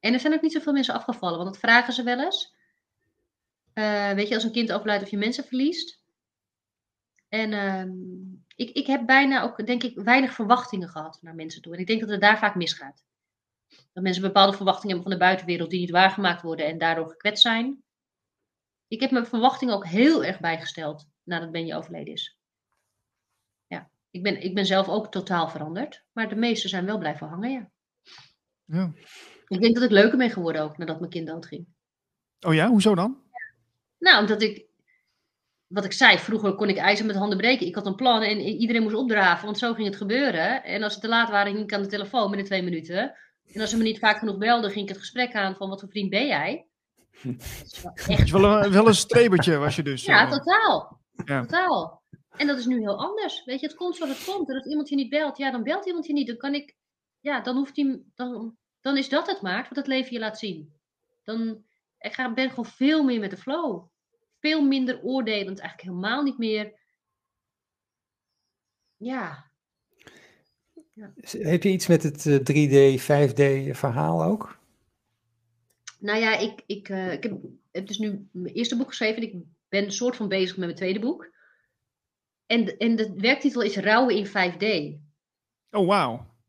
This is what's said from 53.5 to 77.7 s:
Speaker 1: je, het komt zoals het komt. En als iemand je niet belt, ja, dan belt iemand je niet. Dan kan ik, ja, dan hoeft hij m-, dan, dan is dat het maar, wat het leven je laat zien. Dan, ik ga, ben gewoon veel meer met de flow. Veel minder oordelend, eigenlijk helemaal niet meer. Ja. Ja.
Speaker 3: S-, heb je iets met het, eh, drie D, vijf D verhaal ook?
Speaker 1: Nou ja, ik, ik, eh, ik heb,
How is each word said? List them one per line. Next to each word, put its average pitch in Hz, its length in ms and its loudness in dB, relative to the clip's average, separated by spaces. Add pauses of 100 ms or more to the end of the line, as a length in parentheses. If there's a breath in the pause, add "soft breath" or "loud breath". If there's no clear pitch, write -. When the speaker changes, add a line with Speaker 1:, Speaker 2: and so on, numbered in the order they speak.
Speaker 1:
je, 302 60 -6
het 294 100 -8
komt 349 200 -6
zoals 311 220 -6
het 381 160 -8
komt. 370 140 -6
En - 80 -6
als 277 100 -10
iemand 294 220 -4
je 285 60 -6
niet 269 160 -2
belt, 294 280 -2
ja, 269 120 -4
dan 240 120 -6
belt 330 240 -4
iemand 349 200 -6
je 302 60 -6
niet. 285 140 -2
Dan 226 100 -8
kan 277 180 -6
ik, 294 220 -10 (440)
ja, 277 200 -4
dan 254 160 -4
hoeft 277 200 -4
hij 294 80 0
m-, 262 300 -4
dan, 233 420 -10 (240)
dan 277 160 -2
is 269 120 -2
dat 311 180 0
het 392 160 -4
maar, 196 260 -4
wat - 80 -10
het 277 100 -6
leven 262 260 -2
je 240 60 -6
laat 214 200 -6
zien. 160 340 -10 (520)
Dan, 226 400 -6 (340)
ik 208 140 -12
ga, 254 220 -6
ben 262 140 0
gewoon 247 180 -8
veel 302 380 2
meer 247 160 2
met 196 100 -4
de 190 60 -12
flow. 269 520 -6 (500)
Veel 311 240 0
minder 269 400 0
oordelend, 214 560 -4
eigenlijk - 300 -16
helemaal 202 340 -4
niet 269 160 -2
meer. 214 400 -4 (2250)
Ja. 202 540 -10 (1400 soft breath)
Ja. 214 240 -20
Speaker 3:
S-, - 160 -20
heb 175 300 0
je 202 80 4
iets 185 160 0
met 160 160 6
het, 147 240 -4
eh, 147 100 6
drie 139 600 6
D, 127 40 -2
vijf 143 320 4
D 135 440 2
verhaal 151 480 0
ook? - 340 -2 (1400)
Speaker 1:
Nou 208 200 -2
ja, 220 200 2
ik, - 280 -6
ik, 202 220 -10
eh, 190 240 -6
ik 147 100 -8
heb, 101 160 -6 (340)